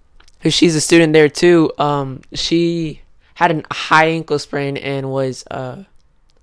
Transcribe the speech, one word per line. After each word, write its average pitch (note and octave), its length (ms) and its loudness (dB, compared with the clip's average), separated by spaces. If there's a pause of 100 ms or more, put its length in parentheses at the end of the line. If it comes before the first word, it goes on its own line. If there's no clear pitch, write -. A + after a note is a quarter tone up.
(400)
who D#3+ 100 -2
she's E3+ 260 2
a D3 60 -2
student E3 320 4
there D3+ 160 6
too. E3+ 480 4
Um, C#3+ 420 -4 (140)
she E3+ 640 -4 (340)
had - 160 2
a D#3 240 -6
high D#3+ 340 2
ankle D#3+ 300 -2
sprain C#3 380 -6
and C3+ 340 -6
was, C3 400 -6
uh, C3+ 340 -12 (580)